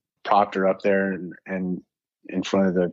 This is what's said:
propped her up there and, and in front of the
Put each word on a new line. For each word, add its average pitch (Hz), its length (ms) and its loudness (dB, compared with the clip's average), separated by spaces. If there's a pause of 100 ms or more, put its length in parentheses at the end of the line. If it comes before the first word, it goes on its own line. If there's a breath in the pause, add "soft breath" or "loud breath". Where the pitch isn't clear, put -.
(240)
propped 202 320 2
her 190 120 2
up - 140 0
there 98 300 2
and, 87 220 -8 (120)
and 92 360 -4 (480)
in 92 140 -4
front 98 240 2
of 90 60 2
the 87 200 0